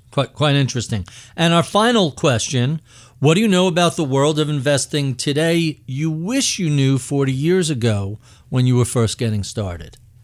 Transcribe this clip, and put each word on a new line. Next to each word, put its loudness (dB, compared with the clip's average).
Quite, -4
quite 0
interesting. -2
And 2
our 4
final 2
question, -2
what 4
do 2
you 2
know 4
about 0
the -2
world 0
of 0
investing -2
today 0
you -4
wish -2
you -2
knew 2
forty -2
years 0
ago -2
when 2
you 4
were 4
first 0
getting -2
started? -10